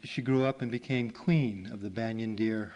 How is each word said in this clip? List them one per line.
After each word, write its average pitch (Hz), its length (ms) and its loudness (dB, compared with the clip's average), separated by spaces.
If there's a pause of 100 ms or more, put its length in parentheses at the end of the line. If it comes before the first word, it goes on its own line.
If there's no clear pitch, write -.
she - 180 -6
grew 131 220 4
up 135 180 0
and 123 80 -2
became 120 420 -2
queen 113 600 2
of 104 80 -10
the 101 100 -6
banyan 113 460 -2
deer 107 400 0